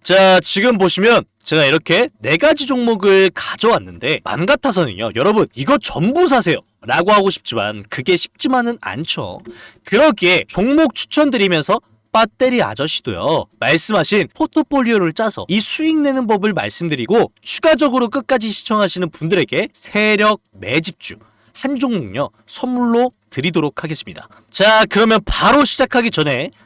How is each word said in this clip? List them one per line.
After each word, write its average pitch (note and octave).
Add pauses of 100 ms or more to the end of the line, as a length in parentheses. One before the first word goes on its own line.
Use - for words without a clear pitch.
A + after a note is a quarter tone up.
자, F#3+
지금 A3
보시면 F#3+ (200)
제가 D3+
이렇게 E3 (120)
네 C#3+
가지 D4
종목을 G3+
가져왔는데, B2
맘 B2+
같아서는요, F3
여러분, G3
이거 D3+
전부 C4+
사세요 A3+ (240)
라고 E3
하고 G3
싶지만 G#2+
그게 F3+
쉽지만은 A#3+
않죠. G#2+ (460)
그러기에 G3+
종목 C#4
추천드리면서 G#3 (320)
배터리 A#3
아저씨도요, A2+ (140)
말씀하신 E3
포트폴리오를 A#3
짜서 G#3
이 G3
수익 D#4
내는 C4
법을 G#3
말씀드리고, D3+ (100)
추가적으로 C4
끝까지 A3+
시청하시는 F#3+
분들에게 D#3+
세력 G#3 (180)
매집주 C#3+ (400)
한 C4
종목요, C#3+ (160)
선물로 B3 (180)
드리도록 D3+
하겠습니다. D3+ (240)
자, A3
그러면 A3
바로 B3+
시작하기 A#3+
전에 D3 (140)